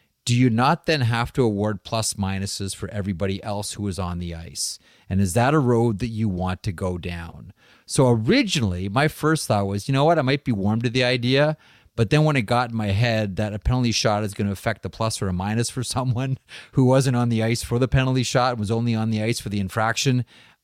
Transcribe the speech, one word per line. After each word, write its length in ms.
do 100
you 140
not 360
then 160
have 320
to 100
award 400
plus 300
minuses 640
for 140
everybody 540
else 300
who 140
is 120
on 200
the 140
ice? 460
And 100
is 140
that 200
a 60
road 400
that 80
you 220
want 340
to 80
go 260
down? 540
So 240
originally, 760
my 220
first 380
thought 200
was, 200
you 60
know 120
what, 120
I 60
might 220
be 80
warm 280
to 80
the 140
idea. 540
But 140
then 140
when 120
it 120
got 240
in 40
my 120
head 480
that 180
a 60
penalty 320
shot 320
is 100
gonna 180
affect 300
the 80
plus 320
or 60
a 60
minus 360
for 140
<laughs> 120
someone 440
who 140
wasn't 320
on 120
the 140
ice 180
for 160
the 100
penalty 360
shot, 340
was 140
only 240
on 160
the 100
ice 180
for 100
the 100
infraction, 680